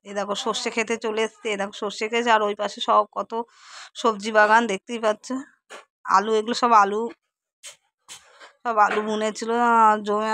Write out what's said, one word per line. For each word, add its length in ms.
এই 100
দেখো 200
সর্ষে 260
খেতে 280
চলে 240
এসছে, 280
এই 100
দেখো 220
সর্ষে 260
খেয়েছে, 240
আর 100
ওই 120
পাশে 260
সব 320
কত 200
সবজি 380
বাগান 340
দেখতেই 360
পাচ্ছ, 240
আলু, 280
এগুলো 220
সব 180
আলু, 280
সব 180
আলু 240
বুনেছিল, 480
আহ, 320
জমি, 280